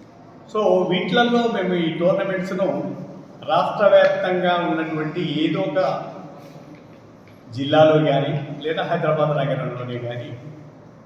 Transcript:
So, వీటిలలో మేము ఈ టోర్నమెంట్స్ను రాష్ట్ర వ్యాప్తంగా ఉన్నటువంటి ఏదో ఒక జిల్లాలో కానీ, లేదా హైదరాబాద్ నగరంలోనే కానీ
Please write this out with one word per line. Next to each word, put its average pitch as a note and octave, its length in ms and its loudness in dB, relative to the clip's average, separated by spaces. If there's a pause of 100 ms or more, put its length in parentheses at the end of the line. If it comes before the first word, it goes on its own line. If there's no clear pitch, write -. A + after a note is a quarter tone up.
(560)
So, F#3 320 4
వీటిలలో A#3+ 600 2
మేము F#3 260 0
ఈ E3 240 0
టోర్నమెంట్స్ను F#3 1000 0 (520)
రాష్ట్ర F#3 380 2
వ్యాప్తంగా F3+ 840 4
ఉన్నటువంటి D#3 760 -2
ఏదో F#3+ 160 0
ఒక C#3+ 520 -2 (1400)
జిల్లాలో D3+ 540 4
కానీ, - 560 -2
లేదా F3 220 -4
హైదరాబాద్ D3+ 640 -2
నగరంలోనే B2 520 -6
కానీ A#2+ 400 -10 (680)